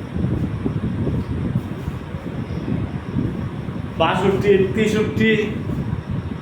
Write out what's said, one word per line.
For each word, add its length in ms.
বাষট্টি, 760
তেষট্টি 760